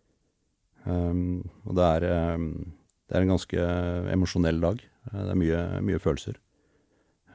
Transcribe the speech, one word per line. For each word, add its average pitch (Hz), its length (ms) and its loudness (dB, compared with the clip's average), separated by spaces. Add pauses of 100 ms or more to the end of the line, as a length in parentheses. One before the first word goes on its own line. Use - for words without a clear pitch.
(880)
Ehm, 90 540 -2 (260)
og 98 120 -2
det 90 80 6 (100)
er, 85 140 0
ehm, 85 400 0 (580)
det - 80 -2
er 92 80 4
en 92 100 4
ganske 85 320 0 (460)
emosjonell 87 500 2
dag. 95 200 0 (300)
Eh, 101 100 -6
det 95 100 -4
er 95 80 2
mye, 82 200 2 (280)
mye 90 140 0
følelser. 85 340 -2 (1000)